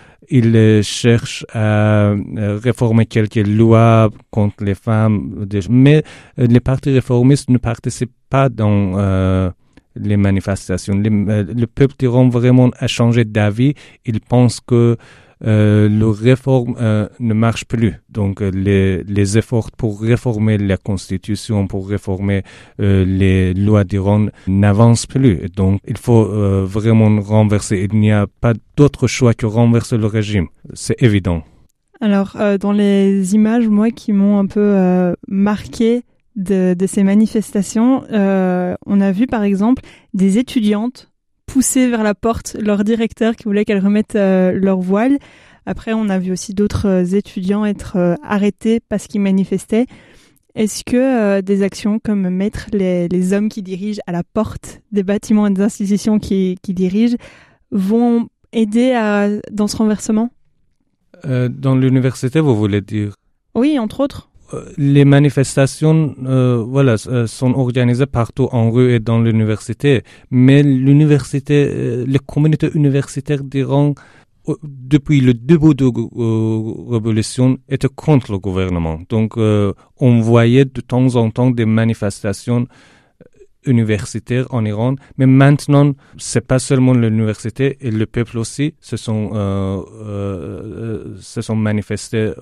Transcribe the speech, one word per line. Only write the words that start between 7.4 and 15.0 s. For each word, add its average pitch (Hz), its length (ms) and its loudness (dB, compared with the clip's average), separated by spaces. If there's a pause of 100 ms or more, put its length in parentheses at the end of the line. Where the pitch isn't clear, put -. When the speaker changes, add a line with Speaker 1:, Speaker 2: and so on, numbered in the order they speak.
Speaker 1:
ne 123 80 2
participent - 580 -6 (140)
pas 135 180 2
dans, 104 480 0
euh, 95 540 0 (460)
les 104 200 -2
manifestations. 98 800 -2
Les, 104 160 0
euh, 104 420 0
le 120 140 -2
peuple 135 320 0
d'Iran 127 300 2
vraiment 123 500 4
a 127 80 -4
changé 117 380 2
d'avis. 110 500 0 (320)
Il 113 140 -4
pense 123 400 0
que, 117 360 2 (480)